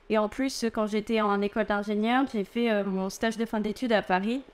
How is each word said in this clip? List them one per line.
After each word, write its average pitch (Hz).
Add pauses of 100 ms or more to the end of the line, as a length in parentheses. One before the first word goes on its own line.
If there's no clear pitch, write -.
Et 214
en 214
plus, 262
quand 220
j'étais 214
en 202
école 202
d'ingénieur, 214
j'ai 208
fait, 233
euh, 208
mon 190
stage 226
de 226
fin 220
d'études 214
à 196
Paris, 202 (120)